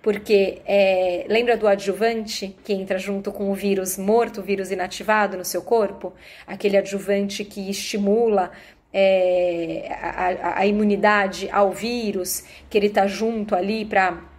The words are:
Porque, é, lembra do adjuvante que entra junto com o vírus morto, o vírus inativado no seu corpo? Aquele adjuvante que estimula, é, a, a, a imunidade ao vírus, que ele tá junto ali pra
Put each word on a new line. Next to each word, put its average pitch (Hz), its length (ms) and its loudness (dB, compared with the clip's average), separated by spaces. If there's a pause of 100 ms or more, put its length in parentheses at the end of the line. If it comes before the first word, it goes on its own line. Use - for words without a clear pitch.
Porque, 202 640 0
é, 185 600 2
lembra 233 280 2
do 214 120 2
adjuvante 202 960 -2
que 214 80 -4
entra 190 260 -2
junto 196 320 -6
com 202 220 -4
o - 20 0
vírus 190 420 -2
morto, 214 440 0
o - 20 -10
vírus 190 300 -4
inativado 196 640 0
no 180 80 -8
seu 180 180 -4
corpo? 202 500 0 (320)
Aquele 196 320 0
adjuvante 202 680 0
que 196 260 -10
estimula, 202 800 2 (420)
é, 180 920 2 (140)
a, 175 80 -6
a, 180 520 -2
a 196 60 4
imunidade 202 880 2
ao 202 180 4
vírus, 202 760 -4 (240)
que 214 100 2
ele 202 100 2
tá 208 180 2
junto 214 480 -2
ali 202 300 -2
pra 190 400 0 (140)